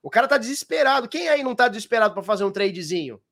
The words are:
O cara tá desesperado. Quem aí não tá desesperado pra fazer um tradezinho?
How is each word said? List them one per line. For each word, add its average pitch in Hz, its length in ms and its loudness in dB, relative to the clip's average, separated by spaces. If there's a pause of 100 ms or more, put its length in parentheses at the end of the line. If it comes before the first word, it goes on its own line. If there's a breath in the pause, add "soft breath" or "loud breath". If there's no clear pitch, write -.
O - 80 -14
cara 254 180 4
tá 285 100 4
desesperado. 269 720 0
Quem 330 200 -4
aí 285 140 2
não 254 120 -4
tá 247 120 4
desesperado 214 460 0
pra 196 100 -8
fazer 202 200 0
um 196 80 0
tradezinho? 175 680 -4 (100)